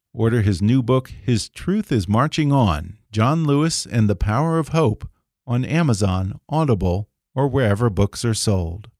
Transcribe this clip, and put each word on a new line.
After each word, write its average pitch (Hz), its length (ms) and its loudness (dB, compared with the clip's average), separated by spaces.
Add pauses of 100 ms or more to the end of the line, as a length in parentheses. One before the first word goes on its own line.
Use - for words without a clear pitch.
(140)
Order 113 300 2
his 98 180 2
new 123 220 2
book, 131 260 0
His - 400 -4
Truth - 420 -4
is 104 160 0
Marching 143 440 0
On, 92 480 0 (120)
John 135 340 0
Lewis 147 420 0
and 110 200 2
the 101 80 2
Power 151 440 0
of 156 80 -4
Hope, 151 420 0 (380)
on 123 180 -2
Amazon, 101 840 0
Audible, 104 600 0 (240)
or 139 140 0
wherever 120 420 2
books 98 340 -2
are 113 120 0
sold. 92 520 -2 (120)